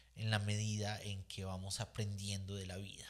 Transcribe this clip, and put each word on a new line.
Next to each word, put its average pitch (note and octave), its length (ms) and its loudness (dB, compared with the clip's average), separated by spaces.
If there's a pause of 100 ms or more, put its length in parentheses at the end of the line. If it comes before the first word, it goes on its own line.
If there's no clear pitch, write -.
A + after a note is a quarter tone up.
(160)
en A2 160 2
la G#2+ 80 8
medida G#2 600 2
en G2 240 -4
que G2 200 -4
vamos F#2 340 -2
aprendiendo G2+ 760 0
de F#2+ 100 -2
la F#2 120 -4
vida, G2 320 -8